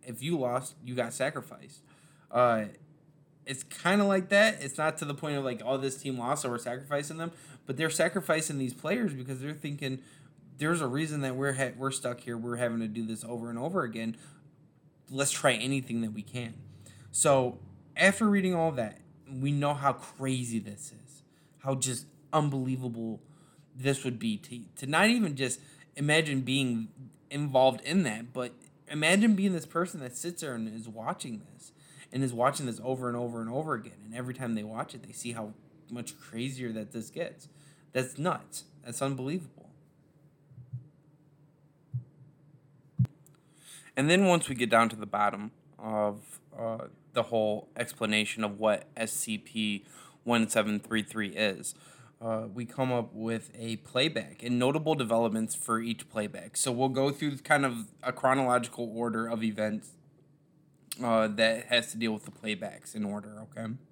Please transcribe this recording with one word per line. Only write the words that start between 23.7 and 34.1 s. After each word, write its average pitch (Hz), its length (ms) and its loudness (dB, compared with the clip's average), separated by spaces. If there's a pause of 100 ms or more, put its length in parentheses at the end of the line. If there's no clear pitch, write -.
this 135 280 0
would 123 140 -2
be 110 200 -2
to, 120 240 -14 (160)
to 135 100 -8
not 170 220 6
even 214 260 2
just 127 240 -2 (360)
imagine 147 460 2
being 123 460 0 (420)
involved 131 520 4
in 170 220 2
that, 117 300 -2
but 123 200 -4 (380)
imagine 190 440 6
being 190 180 2
this 165 140 -4
person 170 320 -2
that 127 180 -8
sits 175 240 -8
there 139 140 -6
and 113 120 -4
is 113 220 -10
watching 113 540 -6 (100)
this, - 180 -20 (400)
and 131 120 0
is 123 100 0
watching 135 320 2
this 117 180 -6
over 127 240 -2
and 120 80 -2
over 120 240 -4
and 113 100 -6
over 143 260 -2
again. - 280 -10
And 107 120 -14